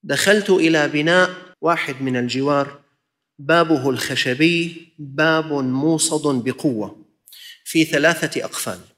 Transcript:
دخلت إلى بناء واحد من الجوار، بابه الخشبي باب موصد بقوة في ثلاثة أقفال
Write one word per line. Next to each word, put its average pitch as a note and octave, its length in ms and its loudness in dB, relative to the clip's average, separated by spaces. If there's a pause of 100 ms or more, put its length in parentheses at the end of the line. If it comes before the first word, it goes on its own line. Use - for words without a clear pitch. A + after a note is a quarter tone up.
دخلت G3 480 2
إلى D#3+ 380 4
بناء E3+ 420 2 (300)
واحد D#3 420 -2
من C3 140 -2
الجوار، C3+ 640 -2 (580)
بابه D3 520 2
الخشبي D3+ 960 -2 (100)
باب D#3 540 0
موصد C#3+ 920 0
بقوة A#2+ 640 -4 (580)
في E3 200 0
ثلاثة D#3+ 600 0
أقفال - 340 -8 (200)